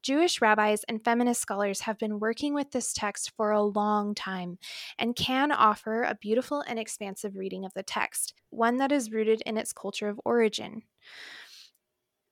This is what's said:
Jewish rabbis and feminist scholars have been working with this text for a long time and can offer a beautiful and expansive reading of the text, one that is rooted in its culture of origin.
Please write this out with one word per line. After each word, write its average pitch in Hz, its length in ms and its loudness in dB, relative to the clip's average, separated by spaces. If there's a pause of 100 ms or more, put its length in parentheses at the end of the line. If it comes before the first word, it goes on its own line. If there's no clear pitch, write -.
Jewish 311 400 2
rabbis 214 440 4
and 220 180 -4
feminist 240 380 2
scholars - 400 -2
have 214 180 -4
been 214 220 -4
working 233 340 -2
with 285 160 -2
this 240 220 -4
text - 440 -4
for 214 140 2
a 208 140 4
long 208 500 2
time 185 440 -6 (420)
and 240 160 0
can 269 340 2
offer 220 540 2
a - 100 0
beautiful 247 460 -2
and 233 180 -6
expansive 202 560 -8
reading 190 300 -8
of 185 100 -10
the 190 80 -6
text, - 520 -4 (160)
one 233 260 2
that 269 160 2
is 247 180 2
rooted 220 340 2
in 220 120 -2
its - 160 -4
culture 202 360 -6
of 208 160 -6
origin. 220 580 2 (1500)